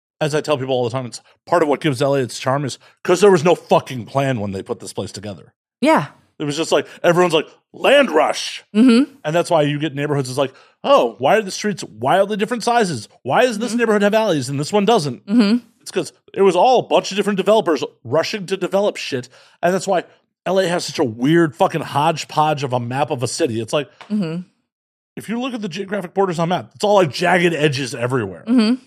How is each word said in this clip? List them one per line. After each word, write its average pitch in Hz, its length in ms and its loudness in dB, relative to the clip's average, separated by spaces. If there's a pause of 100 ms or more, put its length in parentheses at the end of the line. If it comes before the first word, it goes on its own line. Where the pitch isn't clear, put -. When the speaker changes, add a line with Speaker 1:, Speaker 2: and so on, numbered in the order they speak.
(200)
Speaker 1:
as 151 160 -2
I 147 40 0
tell 147 160 -2
people 131 200 -4
all 123 80 -2
the 113 60 -2
time, 131 160 -6
it's - 140 -16 (260)
part 170 180 2
of 147 40 0
what 147 120 0
gives 139 200 -2
L 139 140 0
A 139 60 0
its 120 180 -6
charm 139 260 -2
is 123 140 -10 (240)
'cause 175 180 0
there 202 120 6
was 160 100 4
no 165 140 4
fucking 135 500 -2
plan 135 320 -2
when 101 140 -6
they 95 100 -6
put 117 160 -8
this - 140 -16
place 98 180 -10
together. 98 420 -16 (280)
Speaker 2:
Yeah. 262 300 2 (280)
Speaker 1:
It 156 60 -6
was 143 120 -4
just 160 140 -4
like, 156 160 2 (160)
everyone's 175 320 4
like, 151 140 0 (240)
"Land 269 360 4
rush." 147 540 0 (100)
Speaker 2:
Mm-hmm. 240 420 4 (100)
Speaker 1:
And 151 100 -2
that's 170 160 0
why 160 120 4
you 147 180 -2
get 143 160 -6
neighborhoods. 143 320 -2
It's 127 100 -6
like, 135 160 -2 (300)
"Oh, 160 340 2
why 156 200 2
are 226 40 0
the 190 80 -10
streets - 320 -6
wildly 180 540 -2
different 208 260 -6
sizes? 196 460 -2 (160)
Why 160 220 2
does 240 120 -4
this 226 140 -6
Speaker 2:
Mm-hmm. 240 60 -4
Speaker 1:
neighborhood 214 240 2
have 202 120 2
alleys 170 340 0
and 139 120 -4
this 151 120 -6
one 208 120 2
doesn't?" 156 420 0
Speaker 2:
Mm-hmm. 220 400 2 (140)
Speaker 1:
It's - 100 -20
'cause - 220 -6 (200)
it - 100 -2
was 131 120 6
all 220 240 4
a 170 80 -2
bunch - 240 0
of 185 60 -8
different 202 200 0
developers 175 460 2 (220)
rushing 160 420 -4
to 190 100 -4
develop 185 400 -2
shit. - 320 -8 (320)
And 180 140 2
that's 185 140 -4
why 180 160 0 (420)
L 190 140 2
A 180 80 0
has 170 160 -4
such - 160 -6
a 151 40 2
weird 139 520 2
fucking 165 240 0
hodgepodge 151 840 -2
of 131 100 -4
a 123 60 0
map 127 320 -4
of 131 140 -4
a - 40 -4
city. 117 320 -2
It's 107 120 -8
like, 151 180 -4 (180)
Speaker 2:
Mm-hmm. 180 340 -4 (720)
Speaker 1:
if 127 120 -12
you 233 120 -6
look 254 120 -6
at 233 100 -8
the 208 60 -6
geographic 185 460 -8
borders 185 240 0
on 170 120 0
map, 135 260 -4
it's - 80 -2
all, 208 100 4
like, 180 160 4
jagged 175 440 2
edges 139 380 0
everywhere. 117 540 -4
Speaker 2:
Mm-hmm. 233 400 2